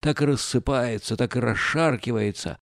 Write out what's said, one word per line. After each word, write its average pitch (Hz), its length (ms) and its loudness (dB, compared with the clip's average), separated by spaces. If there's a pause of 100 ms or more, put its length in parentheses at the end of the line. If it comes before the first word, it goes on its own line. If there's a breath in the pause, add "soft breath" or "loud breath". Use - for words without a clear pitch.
Так 151 200 0
и 147 40 4
рассыпается, 123 920 0
так 120 180 0
и 127 60 0
расшаркивается. 113 1200 0